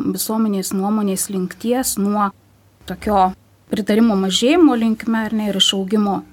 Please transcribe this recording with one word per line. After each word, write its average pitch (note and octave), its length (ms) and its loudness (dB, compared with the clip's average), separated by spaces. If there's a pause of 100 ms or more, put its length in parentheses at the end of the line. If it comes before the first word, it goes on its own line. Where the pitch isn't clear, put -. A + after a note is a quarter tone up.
(120)
visuomenės G#3 640 -2
nuomonės G3+ 560 -2
linkties A3+ 640 -4
nuo G3+ 320 0 (560)
tokio F#3+ 460 0 (400)
pritarimo G#3+ 420 2
mažėjimo A#3+ 640 4
linkme, A3+ 500 -2
ar A3 80 -6
ne, G#3+ 160 -2
ir G3 80 -2
išaugimo G3 640 0 (100)